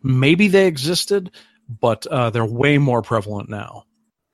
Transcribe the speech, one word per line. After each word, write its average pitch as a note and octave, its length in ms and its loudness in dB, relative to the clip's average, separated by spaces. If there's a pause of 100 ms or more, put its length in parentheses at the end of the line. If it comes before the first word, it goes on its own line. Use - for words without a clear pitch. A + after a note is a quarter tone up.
maybe C#3 460 4
they F#3+ 180 4
existed, F3 640 -4 (380)
but, A2+ 380 -2
uh, B2 240 -2
they're A2+ 140 -2
way C3 320 2
more C3 240 0
prevalent G#2+ 480 -4
now? - 360 -14 (480)